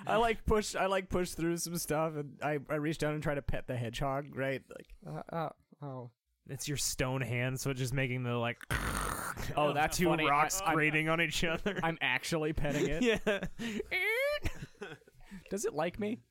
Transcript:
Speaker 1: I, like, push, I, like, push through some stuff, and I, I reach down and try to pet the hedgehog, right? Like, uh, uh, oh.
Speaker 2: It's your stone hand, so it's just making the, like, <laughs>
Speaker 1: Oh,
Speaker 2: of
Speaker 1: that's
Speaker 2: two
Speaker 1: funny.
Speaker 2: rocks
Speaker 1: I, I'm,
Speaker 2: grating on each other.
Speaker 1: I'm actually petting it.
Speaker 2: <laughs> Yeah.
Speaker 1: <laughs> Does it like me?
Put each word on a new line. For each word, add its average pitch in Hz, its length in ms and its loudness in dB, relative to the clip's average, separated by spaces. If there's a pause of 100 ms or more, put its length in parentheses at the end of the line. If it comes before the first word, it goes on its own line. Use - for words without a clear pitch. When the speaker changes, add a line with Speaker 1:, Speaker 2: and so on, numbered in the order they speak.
Speaker 1:
I, 196 100 4
like, 226 280 2
push, 214 300 2
I, 180 120 2
like, 190 220 2
push 180 220 0
through 170 280 0
some 165 200 -4
stuff, 160 380 0
and 143 260 -6
I, 147 160 0 (100)
I 156 80 0
reach 151 220 0
down 151 160 0
and 151 80 -2
try 151 120 0
to 143 80 -2
pet - 240 -2
the 127 100 -2
hedgehog, 135 600 -2
right? 135 320 -2
Like, - 640 -12
uh, - 60 -6
uh, 160 120 -2 (360)
oh. 127 260 -10 (380)
Speaker 2:
It's 139 200 -8
your 143 80 -2
stone 131 460 0
hand, 123 360 0
so - 120 -2
it's 131 100 -4
just 123 140 0
making 127 300 0
the, 120 120 0
like, 117 280 -2
<laughs> - 60 -20 (880)
Speaker 1:
Oh, 151 120 4
Speaker 2:
of 143 60 2
Speaker 1:
that's 151 220 2
Speaker 2:
two 180 100 4
Speaker 1:
funny. 156 200 4
Speaker 2:
rocks 147 380 4
Speaker 1:
I, 165 60 4
I'm, 156 40 4
Speaker 2:
grating 156 340 4
on 165 120 2
each 156 240 2
other. 170 380 0
Speaker 1:
I'm 165 180 2
actually 151 520 0
petting 151 360 2
it. 208 360 2
Speaker 2:
<laughs> 196 260 0 (100)
Yeah. 226 180 -4 (1000)
Speaker 1:
<laughs> 196 80 -10 (640)
Does 202 140 -2
it 427 100 -2
like 160 240 -2
me? 208 220 -4 (100)